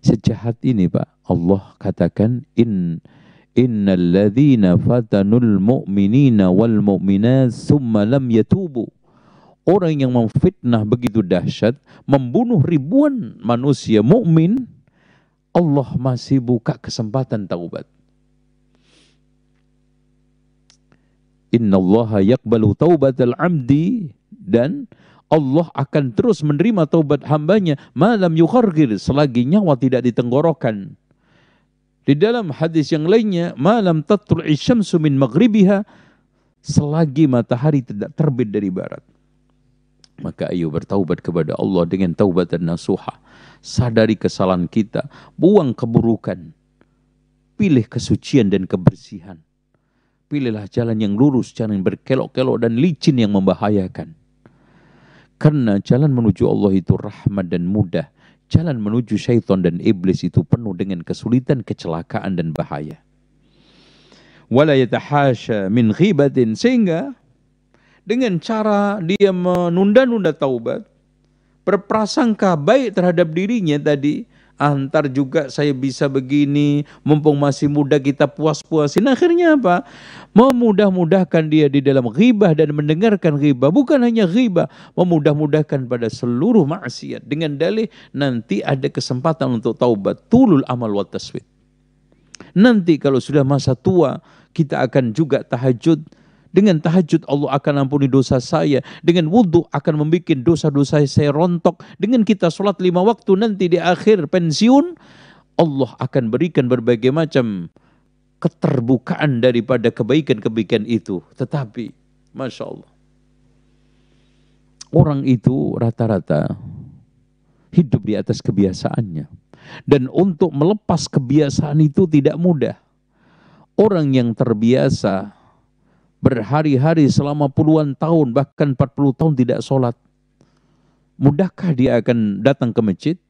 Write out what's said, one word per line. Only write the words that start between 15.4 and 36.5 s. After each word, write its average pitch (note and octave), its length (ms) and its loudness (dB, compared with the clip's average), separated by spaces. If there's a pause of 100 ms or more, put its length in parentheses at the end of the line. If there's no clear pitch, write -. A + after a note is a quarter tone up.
Allah C#3+ 400 2
masih B2+ 480 -2
buka A#2+ 320 -2
kesempatan A2 720 -6
taubat. E2+ 400 -10 (3750)
"Innallaha G#2 640 2
yaqbalu A2 560 2
taubatal C3+ 640 2
'abdi," D#3+ 720 -2 (160)
dan G3 640 -4 (360)
Allah D3+ 480 0
akan C#3 400 -4
terus A#3+ 240 0
menerima D3+ 480 0
taubat D3 400 0
hambanya, D#3 480 0 (160)
ma G3 240 2
lam F#3 160 0
yughargir, D#3+ 640 2
selagi B2+ 480 0
nyawa D#3 320 2
tidak B2+ 320 0
ditenggorokan. A#2+ 880 -2 (1120)
Di C#3+ 80 4
dalam G3+ 400 -2
hadis D#3+ 400 -2
yang D3+ 80 -4
lainnya, F#3+ 560 0
ma G#3 240 2
lam E3 160 2
tatlu'i D#3+ 560 0
syamsu A3 400 -2
min D3+ 240 2
maghribiha, G3 640 4 (800)